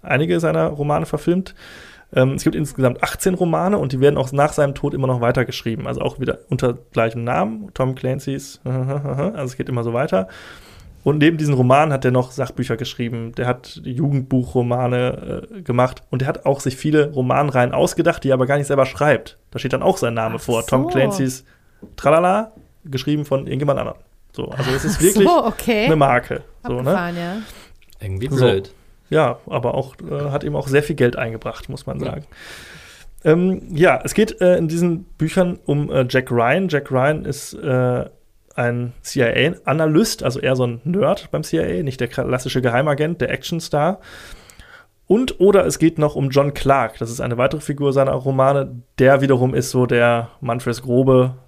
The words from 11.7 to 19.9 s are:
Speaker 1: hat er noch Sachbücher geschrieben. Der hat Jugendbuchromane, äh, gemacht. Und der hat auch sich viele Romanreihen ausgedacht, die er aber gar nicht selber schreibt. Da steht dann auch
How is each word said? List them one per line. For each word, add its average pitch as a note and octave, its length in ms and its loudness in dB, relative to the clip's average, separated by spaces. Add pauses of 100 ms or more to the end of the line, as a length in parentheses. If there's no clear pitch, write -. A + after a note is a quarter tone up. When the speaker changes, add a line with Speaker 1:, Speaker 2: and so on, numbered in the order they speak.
Speaker 1:
hat C3 120 -2
er B2+ 60 4
noch B2+ 200 2
Sachbücher B2 440 -4
geschrieben. A#2 640 -8
Der B2+ 80 -2
hat B2+ 380 -6
Jugendbuchromane, B2+ 1600 -2 (140)
äh, F#3+ 40 -16
gemacht. B2 480 0
Und C3 140 -2
der C3 40 -2
hat - 180 -4
auch C#3+ 140 2
sich B2+ 160 -4
viele D3+ 360 2
Romanreihen B2+ 640 0
ausgedacht, E3 500 0
die C3+ 80 0
er - 20 6
aber B2+ 140 2
gar C#3 100 0
nicht C#3+ 100 -2
selber C3+ 200 2
schreibt. - 500 0 (140)
Da B2 80 -8
steht C3 140 -4
dann - 100 -2
auch F#3 140 2